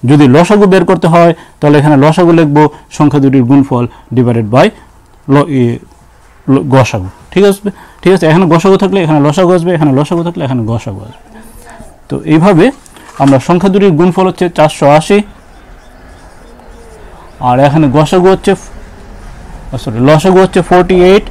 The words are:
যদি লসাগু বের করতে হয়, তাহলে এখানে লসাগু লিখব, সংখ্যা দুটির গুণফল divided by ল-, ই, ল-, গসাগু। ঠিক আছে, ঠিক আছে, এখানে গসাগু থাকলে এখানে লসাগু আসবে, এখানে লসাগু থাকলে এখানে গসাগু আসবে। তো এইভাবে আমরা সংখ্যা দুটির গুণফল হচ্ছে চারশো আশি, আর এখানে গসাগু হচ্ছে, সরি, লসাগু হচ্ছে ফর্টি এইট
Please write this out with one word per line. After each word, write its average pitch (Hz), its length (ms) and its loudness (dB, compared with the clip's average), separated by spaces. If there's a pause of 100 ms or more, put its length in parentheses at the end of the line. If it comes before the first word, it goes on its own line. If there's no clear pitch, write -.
যদি 147 180 4
লসাগু 175 380 2
বের 185 200 2
করতে 180 220 -2
হয়, 170 260 2 (260)
তাহলে 147 200 2
এখানে 151 180 2
লসাগু 156 340 2
লিখব, 156 260 2 (400)
সংখ্যা 147 220 0
দুটির 135 240 2
গুণফল 131 440 0 (280)
divided 117 400 -2
by 170 140 0 (640)
ল-, 143 140 0 (120)
ই, 123 200 -2 (720)
ল-, 135 140 0 (100)
গসাগু। 113 360 -2 (220)
ঠিক 185 120 0
আছে, 202 260 -2 (320)
ঠিক 180 120 2
আছে, 180 160 0
এখানে 180 160 2
গসাগু 170 320 2
থাকলে 190 260 -2
এখানে 156 240 0
লসাগু 170 280 0
আসবে, 170 200 -2
এখানে 156 240 0
লসাগু 170 240 -4
থাকলে 170 220 -8
এখানে 127 200 -4
গসাগু 110 360 -8
আসবে। 113 260 -20 (840)
তো 139 140 -8
এইভাবে 170 480 2 (480)
আমরা 139 200 2
সংখ্যা 180 300 -2
দুটির 196 220 2
গুণফল 180 360 0
হচ্ছে 180 220 -4
চারশো 156 400 -2
আশি, 160 280 2 (2250)
আর 123 200 0
এখানে 143 320 2
গসাগু 175 380 0
হচ্ছে, 190 260 0 (1200)
সরি, 110 200 -10
লসাগু 160 400 2
হচ্ছে 190 220 0
ফর্টি 180 340 0
এইট 185 360 2